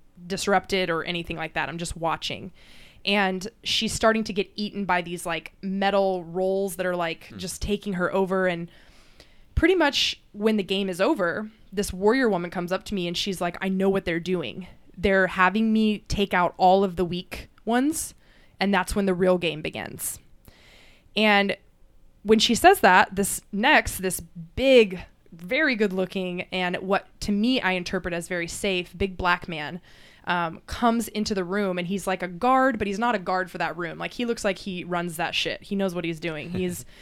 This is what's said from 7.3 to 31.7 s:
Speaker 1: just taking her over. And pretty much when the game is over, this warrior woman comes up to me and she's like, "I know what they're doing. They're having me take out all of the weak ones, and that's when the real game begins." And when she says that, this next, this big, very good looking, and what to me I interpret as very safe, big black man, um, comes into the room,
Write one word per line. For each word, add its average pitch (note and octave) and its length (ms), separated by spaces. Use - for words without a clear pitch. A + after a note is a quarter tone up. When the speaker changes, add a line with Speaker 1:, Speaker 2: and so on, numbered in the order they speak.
Speaker 1:
just F3+ 240
taking G#3 320
her F3 180
over. F#3+ 360
And E3+ 200
pretty F4 220
much D4 440
when G#3+ 240
the G#3 80
game G3 240
is F3 120
over, G#3+ 500
this F#3+ 200
warrior A3 360
woman F3 220
comes F3 220
up F#3+ 120
to - 100
me F3+ 140
and F3 80
she's F#3 240
like, F3 200
"I F#3+ 80
know F#3+ 200
what F#3+ 160
they're E3+ 160
doing. E3+ 460
They're F#3+ 300
having F#3+ 460
me A3 260
take G3+ 240
out F3+ 240
all F#3 280
of F3+ 120
the F3+ 80
weak F3 440
ones, C4 500
and G3 140
that's F#3 240
when G3+ 100
the F#3+ 80
real F#3 240
game D#3 240
begins." - 560
And G3+ 400
when A3 160
she A3 160
says F#4 260
that, F#3+ 340
this G3 260
next, A3+ 460
this F#3 220
big, A3+ 440
very B3 440
good G3+ 160
looking, F#3 500
and F3+ 240
what F#3+ 300
to - 120
me A#3 280
I F#3 120
interpret F3+ 420
as E3+ 140
very E3+ 200
safe, F3+ 480
big F#3+ 200
black F3 320
man, D#3 320
um, E3+ 380
comes A#3 400
into G#3+ 300
the F#3+ 80
room, F#3 340